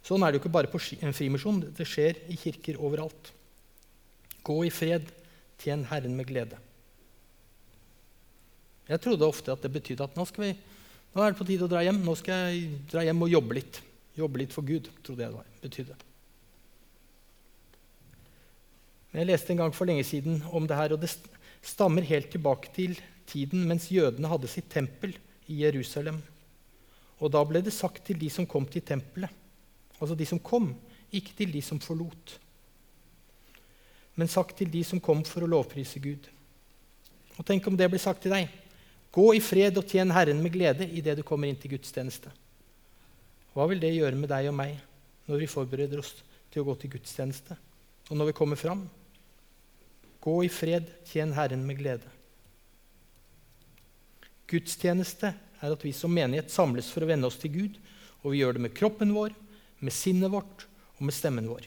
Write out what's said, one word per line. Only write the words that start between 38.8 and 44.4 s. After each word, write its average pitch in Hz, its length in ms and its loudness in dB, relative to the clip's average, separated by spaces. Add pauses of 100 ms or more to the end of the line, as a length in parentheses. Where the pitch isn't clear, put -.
"Gå 196 140 10 (100)
i 214 80 4
fred 196 320 6
og 196 120 0
tjen 185 240 4
Herren 156 280 6
med 165 120 0
glede" 175 360 2
i 170 160 -6
det 151 140 2
du 147 60 -8
kommer 147 240 -2
inn 135 120 -4
til 139 140 -8
gudstjeneste. - 580 -10 (1200)
Hva 147 160 2
vil 190 80 0
det 165 160 2
gjøre 143 240 2
med 143 160 -2
deg 135 160 0